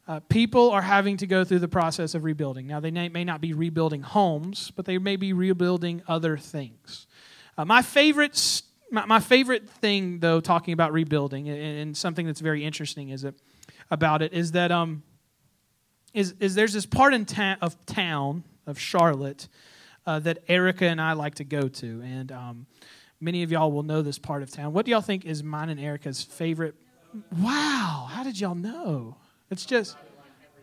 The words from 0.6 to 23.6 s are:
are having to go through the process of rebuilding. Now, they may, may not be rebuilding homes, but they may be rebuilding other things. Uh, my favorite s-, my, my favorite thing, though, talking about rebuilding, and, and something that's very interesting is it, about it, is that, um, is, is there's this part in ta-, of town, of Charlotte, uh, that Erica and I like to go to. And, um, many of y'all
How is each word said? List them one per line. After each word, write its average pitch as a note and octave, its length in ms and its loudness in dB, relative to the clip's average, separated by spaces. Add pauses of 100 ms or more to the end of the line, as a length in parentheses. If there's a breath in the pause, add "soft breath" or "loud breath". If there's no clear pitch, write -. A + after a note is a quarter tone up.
are G3 100 2
having G3+ 360 2
to G3 100 -4
go F#3 160 4
through F3+ 160 2
the F3 80 0
process E3 480 0
of D#3 80 -4
rebuilding. C#3+ 440 -4
Now, D3+ 120 -6
they D#3+ 120 -6
may, F3 180 -4
may F3 140 -4
not E3 180 -4
be E3 120 -4
rebuilding D#3+ 480 0
homes, E3+ 720 0
but F#3 100 -6
they F#3 120 0
may G3 200 -2
be F#3+ 160 -2
rebuilding F3+ 720 0
other D#3+ 300 0
things. - 680 -14 (500 soft breath)
Uh, D#3+ 80 -4
my A3+ 160 8
favorite D4 500 4
s-, - 320 0 (260)
my, G#3+ 160 -2
my G#3+ 140 6
favorite B3 500 4
thing, F#3+ 500 0
though, E3 200 4
talking E3+ 340 0
about D#3+ 200 2
rebuilding, D3 560 0
and, D3 100 -8
and D3+ 380 -8
something E3+ 280 -4
that's D#3 140 -6
very D#3 240 -2
interesting D3+ 460 -8
is C3+ 140 -8
it, C#3 120 -8 (560 soft breath)
about D#3 320 4
it, D#3 100 -4
is E3+ 200 -2
that, F3 180 2
um, E3 320 -2 (1080)
is, F#3+ 280 -2
is G3 160 0
there's G#3 180 4
this G#3 140 -4
part C4+ 260 6
in A3+ 120 0
ta-, G3 360 -2
of E3 240 -6
town, D#3+ 600 -4 (200)
of C#3+ 140 -10
Charlotte, C#3+ 680 2 (600 soft breath)
uh, D#3+ 100 -2
that D#3+ 300 -2
Erica F3+ 380 4
and E3 140 2
I D#3+ 140 0
like D3+ 220 -4
to D3+ 80 -12
go C#3+ 240 -2
to. A#2 360 -10
And, C3 280 -10
um, B2 340 -14 (540 soft breath)
many F3 240 -2
of D#3+ 80 -4
y'all D#3 200 4